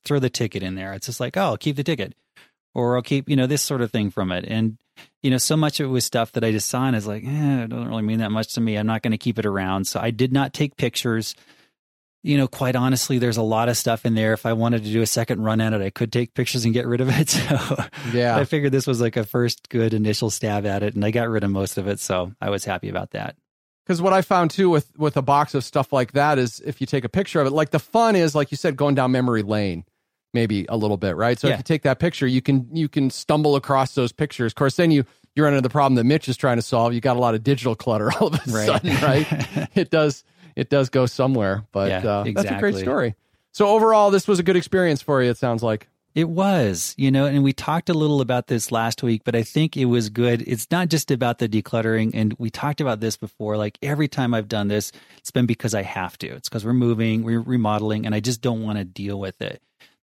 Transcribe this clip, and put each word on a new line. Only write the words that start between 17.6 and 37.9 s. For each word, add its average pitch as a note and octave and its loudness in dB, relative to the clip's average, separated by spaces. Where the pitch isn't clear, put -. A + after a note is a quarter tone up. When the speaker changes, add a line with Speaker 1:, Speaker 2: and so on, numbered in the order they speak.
Speaker 2:
Yeah. A#2+ 2
Speaker 1:
I C#3+ 2
figured C#3+ 0
this C3 0
was, B2 0
like, A#2 0
a A#2 0
first A#2+ -2
good A2+ 2
initial G#2+ 0
stab G#2 -2
at G2+ -2
it, G#2 -4
and G2+ -2
I G#2+ 0
got A#2 0
rid G#2+ 0
of G2 0
most G2 -2
of F#2+ -4
it. G2 -4
So F#2 -4
I G2 -4
was G2 -4
happy G2+ -6
about F#2+ -8
that. G2+ -10
Speaker 2:
'Cause E3+ -2
what F#3+ 4
I F#3+ 6
found, F3 2
too, F#3+ 2
with, D#3 2
with D3+ 0
a C#3 0
box C#3+ 2
of C3+ -2
stuff - -2
like B2+ 0
that C#3+ 2
is B2 -2
if D3 -8
you C3+ -2
take C3 -2
a A#2+ -6
picture F#3 0
of C#3 4
it, C3+ 0
like, D#3 2
the D#3+ 2
fun A3+ 2
is, E3 2
like D3 0
you C#3+ -6
said, D3+ -2
going C#3+ 2
down B2+ 2
memory B2 2
lane, G2 -2
maybe G#2+ 0
a A#2 -2
little G#2 0
bit, F2+ -2
right? A#2 0
So C#3+ 0
Speaker 1:
Yeah. C3+ 2
Speaker 2:
if G#2+ -4
you - -12
take D#3 -2
that C3 2
picture, D#3+ 0
you B2+ 2
can, C3 2
you D#3 -2
can C3+ 0
stumble D3+ 2
across C3+ 0
those B2 0
pictures. - -4
Of - -18
course, C#3 0
then E3+ 4
you, C#3+ 4
you D3 2
run D3 4
into C#3 2
the B2 0
problem C#3 4
that A#2 4
Mitch D3 4
is B2+ -2
trying B2+ 2
to A2+ -2
solve. A#2+ 2
You A#2+ -2
got B2+ 2
a A#2+ 0
lot A#2 4
of A2 -2
digital A#2+ 0
clutter G#2+ 0